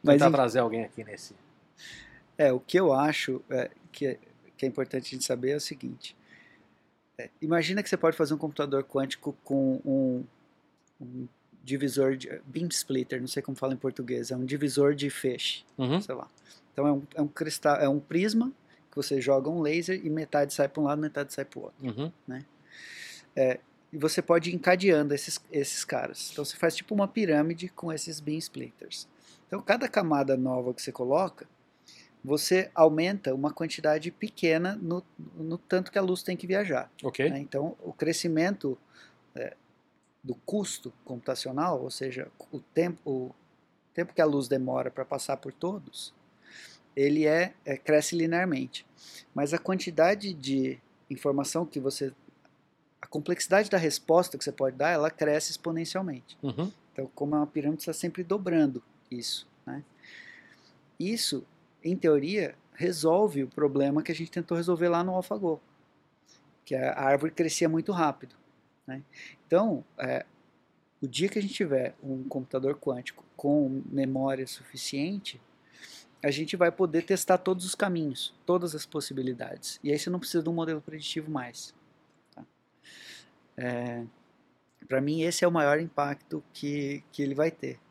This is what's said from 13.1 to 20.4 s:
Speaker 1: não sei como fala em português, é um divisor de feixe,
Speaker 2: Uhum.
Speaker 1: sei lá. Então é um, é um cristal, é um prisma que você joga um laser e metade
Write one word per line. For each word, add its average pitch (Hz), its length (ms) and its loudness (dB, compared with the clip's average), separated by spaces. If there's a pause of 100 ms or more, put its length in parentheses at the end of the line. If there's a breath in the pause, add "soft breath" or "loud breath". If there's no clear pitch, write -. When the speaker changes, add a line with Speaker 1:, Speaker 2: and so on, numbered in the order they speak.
Speaker 1:
não 127 80 -6
sei 139 140 -4
como 135 140 -8
fala 131 180 -2
em - 20 -4
português, 123 540 -4
é 131 60 -4
um 127 80 -4
divisor 143 500 2
de 143 160 -2
feixe, - 540 -4 (140)
Speaker 2:
Uhum. 139 220 2
Speaker 1:
sei 143 140 -8
lá. 123 120 -10 (460 soft breath)
Então 139 140 0
é 147 60 4
um, 139 100 0 (140)
é 156 60 -4
um 147 60 0
cristal, 147 480 2
é 143 120 4
um 143 120 2
prisma 214 500 0 (400 soft breath)
que - 60 -10
você 139 240 0
joga 135 300 2
um 170 100 -2
laser 170 440 0
e 160 40 -2
metade 147 460 0